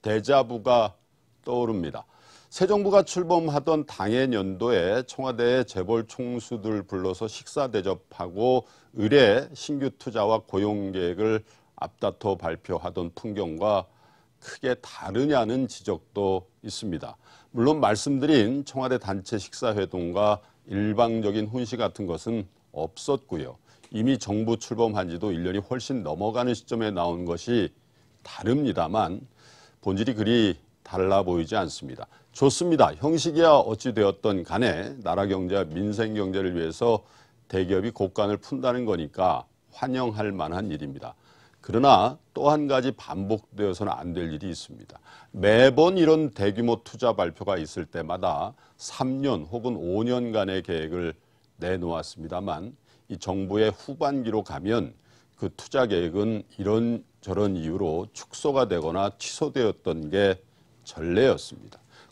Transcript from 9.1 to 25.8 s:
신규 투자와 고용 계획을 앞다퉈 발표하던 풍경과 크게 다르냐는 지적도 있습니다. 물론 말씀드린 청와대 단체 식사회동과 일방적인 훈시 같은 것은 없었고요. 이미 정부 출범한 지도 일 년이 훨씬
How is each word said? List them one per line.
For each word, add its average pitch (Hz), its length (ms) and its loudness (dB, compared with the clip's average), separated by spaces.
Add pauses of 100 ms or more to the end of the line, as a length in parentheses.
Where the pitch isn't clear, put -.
신규 139 440 -4
투자와 110 500 0
고용 101 460 -2
계획을 95 500 -2 (320)
앞다퉈 98 600 -4
발표하던 85 800 -6
풍경과 98 680 -2 (540)
크게 - 360 -4
다르냐는 123 920 -2
지적도 95 800 -4 (160)
있습니다. 95 540 -10 (340)
물론 135 280 4
말씀드린 131 840 2
청와대 131 320 -2
단체 101 400 -6
식사회동과 101 1040 -2 (260)
일방적인 107 800 0
훈시 120 280 -6
같은 107 300 -4
것은 95 420 -4 (240)
없었고요. 80 840 -6 (340)
이미 117 280 0
정부 110 380 -2
출범한 107 520 -2
지도 87 220 -4
일 85 120 -2
년이 90 160 -2
훨씬 120 440 -6